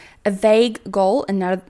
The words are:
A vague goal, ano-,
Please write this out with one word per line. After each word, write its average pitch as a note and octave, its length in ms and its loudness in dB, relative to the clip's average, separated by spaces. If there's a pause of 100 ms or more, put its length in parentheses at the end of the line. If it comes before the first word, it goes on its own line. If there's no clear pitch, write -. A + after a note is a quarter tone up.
(240)
A G3+ 80 0
vague A3 480 2 (100)
goal, G3 380 0
ano-, F#3 420 -4